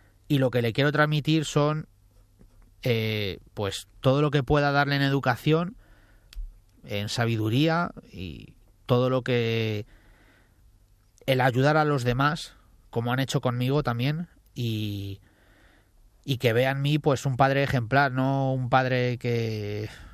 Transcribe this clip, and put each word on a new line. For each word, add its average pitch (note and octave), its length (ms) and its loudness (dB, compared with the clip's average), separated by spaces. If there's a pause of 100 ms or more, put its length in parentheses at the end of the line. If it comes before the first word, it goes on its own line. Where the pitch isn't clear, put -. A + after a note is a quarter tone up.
(260)
Y D3 140 2
lo C3+ 100 4
que B2 120 0
le A#2 100 0
quiero C#3 180 2
transmitir D3+ 540 2
son, D3+ 420 0 (960)
eh, A2 560 -2 (160)
pues, G2+ 320 -6 (140)
todo C3+ 200 4
lo D3+ 120 2
que D3 100 0
pueda C#3+ 300 2
darle C#3+ 240 2
en C#3 60 2
educación, C#3 720 0 (1080)
en G#2 240 -6
sabiduría A#2+ 840 0 (200)
y F2 420 -14 (320)
todo B2 240 2
lo C3 120 0
que, A2+ 640 -2 (1400)
el C3 140 2
ayudar C3 360 4
a D3+ 80 4
los D3 180 0
demás, C3+ 520 0 (360)
como A#2+ 220 -2
han C3 80 0
hecho C3+ 200 -2
conmigo B2+ 440 0
también, C#3 420 -2 (280)
y, G#2 680 -6 (1040)
y C#3 100 -2
que A#2+ 160 2
vea B2+ 200 2
en C#3 100 -4
mí, D3 160 2
pues, D3 260 0
un C3 140 -2
padre C3+ 240 4
ejemplar, C3 500 2
no C3 400 0
un B2+ 160 -4
padre B2+ 480 2
que, A2 720 -4 (260)